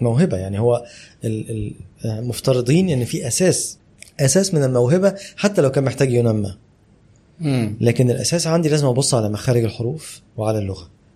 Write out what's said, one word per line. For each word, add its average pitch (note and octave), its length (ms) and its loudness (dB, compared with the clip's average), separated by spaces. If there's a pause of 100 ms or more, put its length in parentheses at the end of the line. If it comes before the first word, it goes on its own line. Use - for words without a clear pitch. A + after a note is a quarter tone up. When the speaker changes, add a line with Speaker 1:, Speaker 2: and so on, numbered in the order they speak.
Speaker 1:
موهبة، A#2+ 360 2
يعني G2 220 -4
هو A#2+ 260 2 (400)
ال-، A2 260 -6
ال-، A2 240 -8 (300)
آه، A2 160 -4
مفترضين B2+ 720 2
إن B2 140 0
في E3 240 -6
أساس، - 500 0 (420)
أساس F#3 340 2
من C#3+ 100 2
الموهبة C3+ 500 2 (220)
حتى G3+ 260 2
لو C3+ 80 4
كان C#3 140 0
محتاج C3 280 0
ينمى. G#2+ 420 0 (840)
Speaker 2:
مم. B2 400 0
Speaker 1:
لكن A#2+ 300 4
الأساس D#3+ 360 -2
عندي D#3+ 220 2
لازم D3 180 2
أبص C3 280 0
على G#2+ 140 0
مخارج A#2 360 0
الحروف A#2+ 560 -8 (160)
وعلى A2 220 -2
اللغة، F#2+ 300 -8 (280)